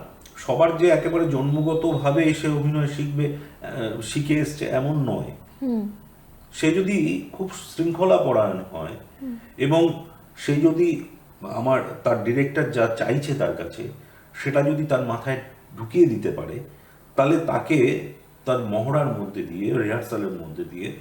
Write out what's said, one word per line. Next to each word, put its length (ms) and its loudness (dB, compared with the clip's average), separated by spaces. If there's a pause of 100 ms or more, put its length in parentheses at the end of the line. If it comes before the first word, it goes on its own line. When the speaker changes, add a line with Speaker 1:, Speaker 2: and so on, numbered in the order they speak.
(360)
Speaker 1:
সবার 400 2
যে 140 6
একেবারে 380 2
জন্মগতভাবে 960 2
এসে 240 2
অভিনয় 400 2
শিখবে, 500 -2 (240)
আহ, 380 -6
শিখে 340 0
এসছে 320 -2
এমন 420 0
নয়। 220 -4 (320)
Speaker 2:
হুম। 280 -2 (600)
Speaker 1:
সে 200 0
যদি 600 0
খুব 200 -6
শৃঙ্খলা 640 0
পরায়ণ 560 2
হয়, 240 -10 (260)
Speaker 2:
হুম। 160 -8 (180)
Speaker 1:
এবং 480 2 (320)
সে 200 0
যদি 480 2 (360)
আমার, 420 0 (220)
তার 200 2
ডিরেক্টর 460 0
যা 160 2
চাইছে 480 0
তার 220 -2
কাছে, 360 -10 (420)
সেটা 280 0
যদি 240 0
তার 180 0
মাথায় 360 -4 (360)
ঢুকিয়ে 300 4
দিতে 240 0
পারে, 300 -6 (560)
তাহলে 220 4
তাকে 760 0 (320)
তার 140 0
মহড়ার 600 0
মধ্যে 220 -8
দিয়ে, 400 -2
রিহার্সালের 480 -4
মধ্যে 340 -10
দিয়ে 360 -10